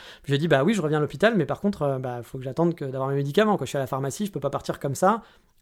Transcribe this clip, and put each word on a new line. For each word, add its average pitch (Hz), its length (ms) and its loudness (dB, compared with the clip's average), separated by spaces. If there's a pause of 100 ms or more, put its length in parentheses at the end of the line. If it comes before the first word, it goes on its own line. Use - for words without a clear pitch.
(220)
Puis - 40 -20
je 139 60 0
lui - 20 2
ai 143 40 2
dit, « 165 100 0
Bah 139 140 6
oui, 202 120 4
je 190 80 0
reviens 151 160 0
à - 20 2
l'hôpital, 151 360 2
mais 151 100 2
par 135 140 -4
contre, 202 200 -2
euh, 139 180 0
bah, 123 240 -6
faut - 140 -16
que 127 80 -10
j'attende 165 300 0
que, 156 100 -8
d'avoir 135 240 -4
mes 139 80 0
médicaments, 165 400 2
quoi. 139 80 -2
Je 120 60 -10
suis 143 80 -2
à - 20 0
la 131 60 -2
pharmacie, 139 400 -4
je 202 60 -8
peux 143 80 -6
pas 139 100 -2
partir - 280 -6
comme 139 160 -4
ça. » 208 280 4 (400)